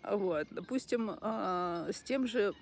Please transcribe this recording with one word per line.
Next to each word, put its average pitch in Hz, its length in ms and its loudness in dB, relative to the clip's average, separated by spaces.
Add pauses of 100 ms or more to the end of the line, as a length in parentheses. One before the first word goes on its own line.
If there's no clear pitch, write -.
Вот. 185 480 2
Допустим, 226 680 -2
а, 180 680 0
с - 100 -6
тем 262 260 2
же 208 340 2